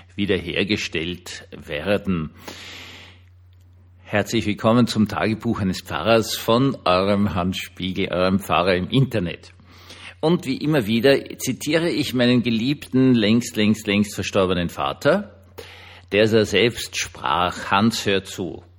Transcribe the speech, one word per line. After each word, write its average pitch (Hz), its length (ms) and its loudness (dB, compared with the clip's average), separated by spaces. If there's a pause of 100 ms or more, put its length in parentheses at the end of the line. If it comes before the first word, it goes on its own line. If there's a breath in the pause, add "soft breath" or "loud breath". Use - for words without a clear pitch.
(140)
wiederhergestellt 87 1400 -4
werden. 80 800 -4 (1700 loud breath)
Herzlich 107 420 -2
willkommen 113 400 2
zum 107 220 2
Tagebuch 104 500 -2
eines 92 220 -2
Pfarrers 104 560 0
von 123 480 0
eurem 98 500 2
Hans 87 240 -4
Spiegel, 92 540 -6
eurem 92 260 2
Pfarrer 90 380 2
im 90 120 -4
Internet. 110 640 -2 (680 loud breath)
Und 165 260 2
wie 131 120 -2
immer 147 280 0
wieder 117 520 2
zitiere 160 520 -2
ich 123 240 -2
meinen 123 300 4
geliebten, 127 720 2
längst, 113 420 2
längst, 107 320 2
längst 101 260 2
verstorbenen 92 540 0
Vater, 139 760 -2 (680 loud breath)
der 107 160 4
so 110 160 4
selbst 101 520 0
sprach: - 760 -4
„Hans, 107 340 0
hör 98 160 0
zu. 85 400 -10 (160)